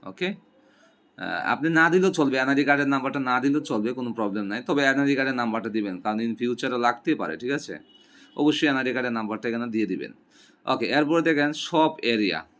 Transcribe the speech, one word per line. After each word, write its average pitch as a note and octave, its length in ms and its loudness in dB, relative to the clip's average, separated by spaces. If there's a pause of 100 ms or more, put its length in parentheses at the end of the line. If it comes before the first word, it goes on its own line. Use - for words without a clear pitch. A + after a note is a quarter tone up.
(100)
ওকে? F3+ 200 -6
আহ, - 1080 -12 (140)
আপনি C#3 140 0 (100)
না E3 140 8
দিলেও F#3 260 4
চলবে, C3+ 240 4
এনআইডি C#3 260 2
কার্ডের C#3+ 260 4
নাম্বারটা C3+ 260 -2 (100)
না B2+ 140 2
দিলেও C#3+ 260 2
চলবে, A2+ 280 0
কোনো A#2+ 200 -4
প্রবলেম G#2 340 -2
নাই, A2+ 160 -4
তবে C#3+ 220 2
এনআইডি C#3 280 2
কার্ডের C3+ 240 0
নাম্বারটা A2 340 -2
দিবেন, G2+ 260 -2
কারণ G#2+ 240 -2
in A#2 140 -2
future A#2+ 320 -2 (140)
লাগতেই A#2+ 340 0
পারে, D#2+ 220 -4
ঠিক B2+ 160 -4
আছে? G2+ 160 -10 (640)
অবশ্যই D3 320 4
এনআইডি C3 240 0
কার্ডের B2 220 -2
নাম্বারটা G#2+ 320 -6
এখানে A#2 240 -4
দিয়ে G#2+ 180 0
দিবেন, C#2+ 200 -6 (600)
ওকে। B2 140 0 (120)
এরপরে D#3 300 2
দেখেন D3 220 2 (160)
শপ D#3 260 2 (200)
এরিয়া F#2+ 280 0 (200)